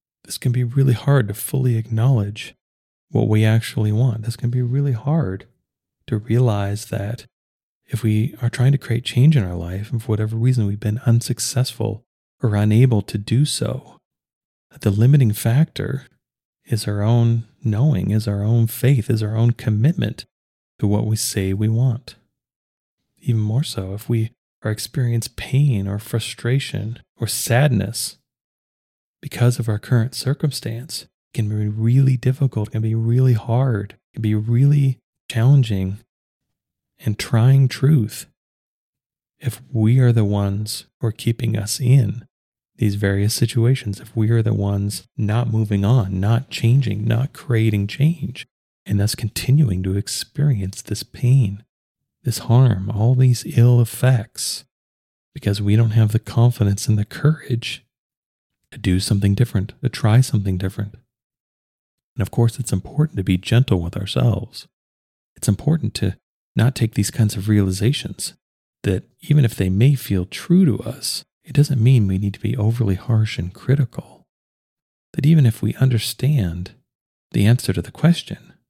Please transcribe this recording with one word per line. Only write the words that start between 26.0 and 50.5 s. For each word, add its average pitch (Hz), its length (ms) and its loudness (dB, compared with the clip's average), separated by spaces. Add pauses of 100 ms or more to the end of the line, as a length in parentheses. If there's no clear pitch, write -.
or 110 80 -6
sadness 117 920 0 (1040)
because - 380 0
of 113 100 -6
our 104 100 -2
current 120 360 -2
circumstance, 131 880 -6
it - 60 -20 (260)
can 107 140 -2
be 107 200 -2
really 123 480 2
difficult, 127 520 -2
it - 40 -18
can 110 100 -2
be 113 120 0
really 120 400 2
hard, 113 580 -2 (200)
it - 20 -20
can 113 80 -8
be 107 120 0
really 131 640 2 (320)
challenging 110 680 2 (1000)
and 107 200 -4
trying 131 500 4
truth - 580 0 (1120)
if - 220 -6 (100)
we 113 280 2
are 123 140 4
the 113 120 4
ones 101 640 -4 (140)
who 120 60 -4
are 110 60 -2
keeping 117 440 -2
us 104 240 -6
in 120 460 2 (500)
these 101 200 0
various 101 380 0
situations, 117 640 0
if - 160 -20
we 110 140 0
are 117 120 2
the 107 120 0
ones 101 520 -4 (100)
not 113 340 -2
moving 104 340 0
on, 98 340 2
not 113 320 0
changing, 113 540 0
not 117 280 0
creating 110 540 0
change, 139 600 -4 (380)
and 101 140 -2
thus 104 160 0
continuing 110 680 0
to 95 140 -2
experience 101 840 -4